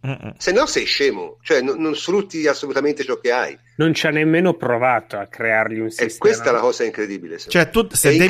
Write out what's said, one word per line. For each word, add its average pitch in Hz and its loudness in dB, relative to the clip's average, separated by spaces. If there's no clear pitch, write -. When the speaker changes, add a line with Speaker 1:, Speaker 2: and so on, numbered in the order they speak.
Speaker 1:
Mm-mm. 127 -8
Speaker 2:
Se - -2
no 247 2
sei 117 -2
scemo, 101 -2
cioè, 147 2
non, 139 -2
non 156 -2
sfrutti 175 -4
assolutamente 139 0
ciò 123 -4
che 120 0
hai. 107 -2
Speaker 3:
Non 156 2
ci - -2
ha 156 4
nemmeno 160 2
provato 120 0
a 101 -6
creargli 110 0
un 110 -2
Speaker 2:
E 110 -4
Speaker 3:
sistema. 113 -4
Speaker 2:
questa 117 2
è - 4
la 117 2
cosa 123 0
incredibile, 98 -6
secondo - -12
Speaker 1:
Cioè, 160 2
tu, 226 0
Speaker 2:
me. - -4
Speaker 1:
se - 4
Speaker 2:
È 143 6
Speaker 1:
devi 165 6